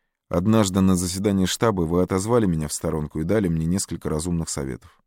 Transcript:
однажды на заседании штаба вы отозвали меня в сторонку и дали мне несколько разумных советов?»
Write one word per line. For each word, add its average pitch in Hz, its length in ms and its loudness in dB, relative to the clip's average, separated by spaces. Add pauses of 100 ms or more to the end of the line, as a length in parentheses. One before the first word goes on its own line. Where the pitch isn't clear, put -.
(280)
однажды 95 520 2
на 95 160 6
заседании 95 500 0
штаба 101 360 0
вы 85 200 2
отозвали 104 440 2
меня 80 200 0
в 73 60 -8
сторонку 78 480 -4
и 80 40 -2
дали 98 220 0
мне 80 200 -2
несколько 87 420 -4
разумных 82 400 -4
советов?» 65 580 -10